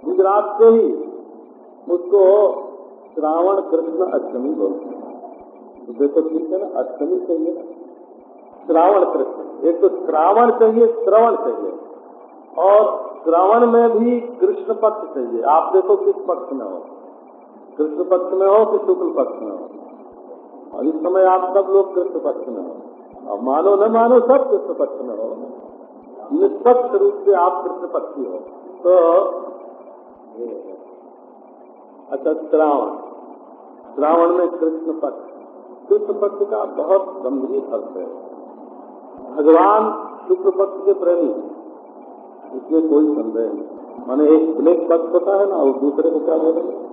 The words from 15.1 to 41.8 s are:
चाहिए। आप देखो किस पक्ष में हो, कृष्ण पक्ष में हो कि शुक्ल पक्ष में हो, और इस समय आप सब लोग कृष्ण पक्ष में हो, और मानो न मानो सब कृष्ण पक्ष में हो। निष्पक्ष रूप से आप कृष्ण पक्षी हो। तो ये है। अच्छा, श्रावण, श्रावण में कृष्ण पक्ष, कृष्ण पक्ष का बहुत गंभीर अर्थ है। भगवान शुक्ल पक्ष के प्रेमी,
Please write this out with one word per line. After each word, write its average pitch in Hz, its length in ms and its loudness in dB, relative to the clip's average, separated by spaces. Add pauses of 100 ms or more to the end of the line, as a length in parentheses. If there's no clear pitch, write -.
चाहिए। 117 280 -6
आप 156 300 2
देखो 190 240 4
किस - 180 0 (140)
पक्ष 165 240 -6
में 127 120 -8
हो, 92 160 -10 (1000)
कृष्ण 151 260 -2
पक्ष 180 280 0
में 190 140 0
हो 208 200 4
कि 202 120 -2
शुक्ल 180 320 0
पक्ष - 320 -4
में 107 80 -10
हो, 92 180 -14 (1080)
और 123 80 -4
इस 160 80 -2
समय 180 280 0
आप 185 340 2
सब 190 160 0
लोग 196 220 2
कृष्ण 175 260 -2
पक्ष 139 280 -6
में 104 160 -10
हो, 82 120 -14 (540)
और 104 100 -6
मानो 156 360 2
न 214 160 2
मानो 233 280 6
सब 262 300 2
कृष्ण 190 240 -2
पक्ष 123 280 -4
में 117 160 -10
हो। 113 180 -8 (960)
निष्पक्ष 247 600 2
रूप 202 200 4
से 196 180 2
आप 180 300 2
कृष्ण 175 260 -8
पक्षी - 360 -6
हो। 92 120 -10 (460)
तो 175 400 6 (1160)
ये 120 80 -10
है। 98 260 -14 (1400)
अच्छा, 139 220 -2
श्रावण, 151 640 0 (1000)
श्रावण 170 360 2
में 175 160 0
कृष्ण 160 440 -4
पक्ष, 151 400 -8 (560)
कृष्ण 208 320 0
पक्ष 202 300 -2
का 214 140 -4
बहुत - 580 -2
गंभीर 131 400 -4 (100)
अर्थ 98 240 -8
है। 90 100 -10 (1300)
भगवान 196 720 4 (200)
शुक्ल 185 220 2
पक्ष 190 340 -4
के 196 80 2
प्रेमी, 170 520 0 (1120)